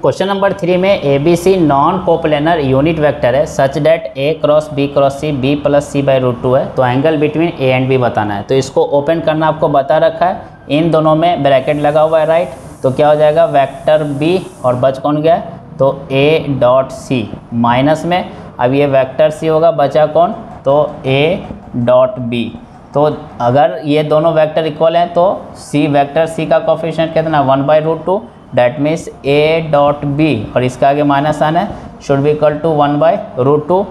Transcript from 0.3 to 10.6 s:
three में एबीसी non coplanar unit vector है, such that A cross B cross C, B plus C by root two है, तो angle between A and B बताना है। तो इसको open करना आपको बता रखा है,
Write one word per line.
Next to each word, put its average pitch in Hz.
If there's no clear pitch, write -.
three 180
में 185
एबीसी 165
non 156
coplanar 160
unit 139
vector 127
है, 151
such 135
that 165
A 139
cross 151
B 139
cross 139
C, 151
B 139
plus 143
C 139
by 135
root 120
two 127
है, 160
तो 135
angle 139
between 156
A 131
and 131
B 131
बताना 107
है। 101
तो 135
इसको 135
open 156
करना 156
आपको 151
बता 143
रखा 160
है, -